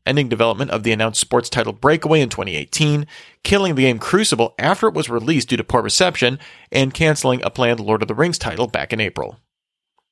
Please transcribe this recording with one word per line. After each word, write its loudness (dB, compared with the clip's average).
ending 0
development 0
of -2
the 0
announced 0
sports 0
title -2
Breakaway 2
in 0
twenty -6
eighteen, 0
killing 2
the 2
game 2
Crucible 0
after 0
it 0
was -4
released 0
due 0
to -2
poor 0
reception, 0
and 2
canceling 0
a -2
planned 2
Lord 0
of -4
the -4
Rings 0
title -4
back -4
in -4
April. -6